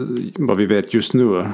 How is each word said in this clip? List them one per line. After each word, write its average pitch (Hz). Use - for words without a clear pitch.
Vad 120
vi 101
vet 101
just 110
nu, 107